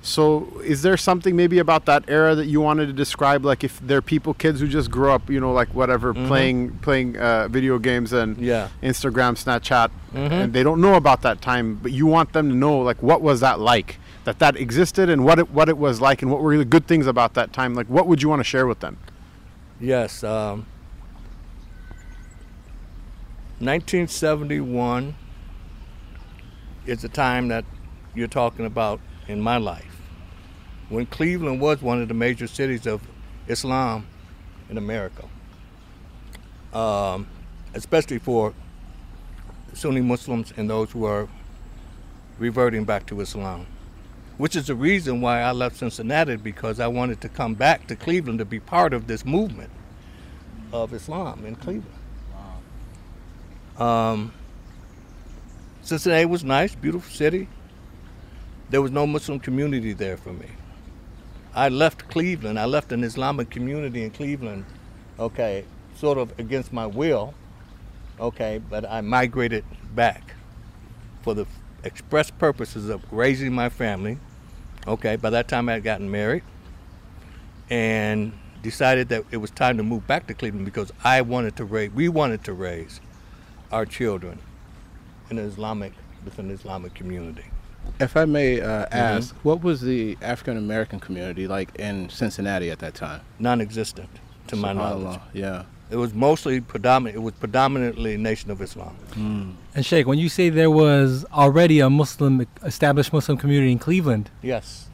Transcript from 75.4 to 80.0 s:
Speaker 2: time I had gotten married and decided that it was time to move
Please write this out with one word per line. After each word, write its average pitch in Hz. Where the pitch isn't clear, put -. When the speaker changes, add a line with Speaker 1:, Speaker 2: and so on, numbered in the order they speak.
Speaker 2:
time 120
I 117
had 107
gotten 101
married 104
and 110
decided 127
that 110
it 117
was 107
time 123
to 110
move 110